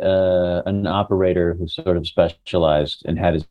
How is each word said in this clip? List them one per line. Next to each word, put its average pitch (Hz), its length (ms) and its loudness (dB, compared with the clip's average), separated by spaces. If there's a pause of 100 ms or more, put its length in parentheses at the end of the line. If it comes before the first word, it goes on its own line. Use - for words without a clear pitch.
uh, 90 680 2
an 101 180 -2
operator 90 720 0
who 87 120 -6
sort 90 300 -2
of 87 80 -4
specialized 82 1000 0
and 82 120 -4
had 87 160 0
his 78 180 -4